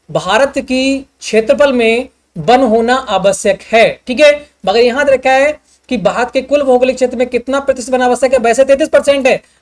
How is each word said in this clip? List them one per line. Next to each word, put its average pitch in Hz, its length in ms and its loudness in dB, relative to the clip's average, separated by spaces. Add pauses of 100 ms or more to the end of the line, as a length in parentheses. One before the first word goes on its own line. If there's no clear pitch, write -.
(120)
भारत 196 460 -2
की 269 500 -4 (120)
क्षेत्रफल 254 540 2
में 240 340 0 (300)
वन 226 240 2
होना 233 340 2
आवश्यक 196 640 -2
है, 208 460 0
ठीक 240 120 -4
है। 294 280 2 (180)
मगर 196 140 0
यहां 247 260 0
दे 277 60 2
रखा 262 200 0
है 277 280 0 (300)
कि 254 80 -4
भारत 196 360 -2
के 262 80 -2
कुल 277 220 -2
भौगोलिक 254 320 2
क्षेत्र 247 220 -4
में 247 100 -2
कितना 247 320 -4
प्रतिशत 262 300 -4
वन 254 120 0
आवश्यक 247 320 0
है, 262 60 -4
वैसे 233 240 2
तैंतीस 269 260 2
परसेंट 277 380 0
है, 202 160 0 (180)